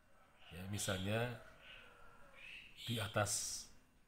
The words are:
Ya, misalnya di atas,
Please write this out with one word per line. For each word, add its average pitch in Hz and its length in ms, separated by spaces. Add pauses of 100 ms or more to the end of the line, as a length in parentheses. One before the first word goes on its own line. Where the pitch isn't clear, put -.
(540)
Ya, 90 160
misalnya 104 640 (1500)
di 117 160
atas, - 600 (440)